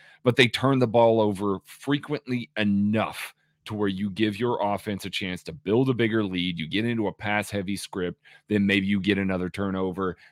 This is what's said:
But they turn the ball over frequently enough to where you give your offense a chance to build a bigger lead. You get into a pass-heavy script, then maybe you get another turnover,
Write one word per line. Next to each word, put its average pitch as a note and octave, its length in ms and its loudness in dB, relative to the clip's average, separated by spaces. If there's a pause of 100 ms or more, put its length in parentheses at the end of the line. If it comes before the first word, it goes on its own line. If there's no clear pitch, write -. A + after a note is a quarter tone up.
(240)
But B2 120 4
they B2+ 120 6
turn C3+ 320 2
the B2 80 4
ball A2+ 340 6
over G2+ 440 0
frequently C3+ 920 -6
enough G#2 760 0 (320)
to G#2+ 60 -10
where G#2 160 -2
you G2 200 -4
give G#2 300 -2
your A#2+ 220 -2
offense G2+ 420 -4
a G2 60 -8
chance F#2 340 -8
to E2 80 -14
build A2+ 380 2
a C3 40 2
bigger A2+ 300 2
lead. F2+ 340 -2
You D#2 100 -6
get G2+ 180 -2
into A2+ 220 -2
a F2 60 -4
pass-heavy G#2 600 -4
script, F2+ 460 -6 (260)
then G#2 180 4
maybe G2 220 4
you G2+ 140 0
get G2 160 2
another F#2 320 -2
turnover, F#2+ 680 -4 (160)